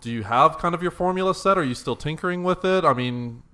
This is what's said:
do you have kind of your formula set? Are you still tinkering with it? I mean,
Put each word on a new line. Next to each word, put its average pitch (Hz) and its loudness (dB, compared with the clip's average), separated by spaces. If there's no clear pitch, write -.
do 117 -8
you 117 -4
have 135 4
kind 170 -2
of 170 -4
your 175 -2
formula 185 0
set? 196 2
Are 165 2
you 123 -2
still 120 -4
tinkering 180 -4
with 180 0
it? 185 2
I 143 6
mean, 123 -4